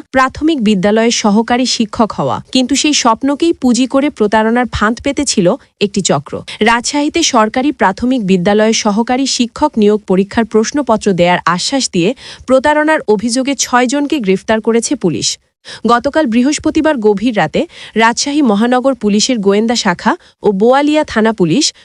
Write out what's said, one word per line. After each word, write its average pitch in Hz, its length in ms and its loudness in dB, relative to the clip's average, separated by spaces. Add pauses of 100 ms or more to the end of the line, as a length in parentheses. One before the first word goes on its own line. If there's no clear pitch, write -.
(120)
প্রাথমিক 262 460 0 (100)
বিদ্যালয়ের 214 560 2
সহকারী 233 420 2 (100)
শিক্ষক 226 420 -2
হওয়া, 127 200 -2 (140)
কিন্তু 262 240 0
সেই 294 280 0
স্বপ্নকেই 277 500 0
পুঁজি 247 340 0
করে 277 220 0
প্রতারণার 226 640 0
ফাঁদ 214 300 0
পেতেছিল 269 440 0 (340)
একটি 202 200 -2
চক্র। 151 320 -2 (360)
রাজশাহীতে 294 520 0 (120)
সরকারি 240 360 0 (100)
প্রাথমিক 233 460 0
বিদ্যালয়ের 202 580 2
সহকারী 233 440 0
শিক্ষক 247 500 -2
নিয়োগ 208 300 4
পরীক্ষার 196 380 0
প্রশ্নপত্র 220 680 0
দেয়ার 175 260 2 (160)
আশ্বাস 262 360 -4
দিয়ে 180 180 0 (360)
প্রতারণার 294 640 2
অভিযোগে 240 480 0
ছয়জনকে 269 640 0
গ্রেফতার 196 420 0
করেছে 226 340 0
পুলিশ। 160 340 -4 (580)
গতকাল 277 400 2
বৃহস্পতিবার 294 680 0
গভীর 214 380 0
রাতে 180 260 0 (340)
রাজশাহী 240 460 0
মহানগর 247 540 2
পুলিশের 214 440 0
গোয়েন্দা 208 440 0
শাখা 202 300 0 (300)
ও - 100 0
বোয়ালিয়া 277 500 2
থানা 220 300 0
পুলিশ 190 320 0 (200)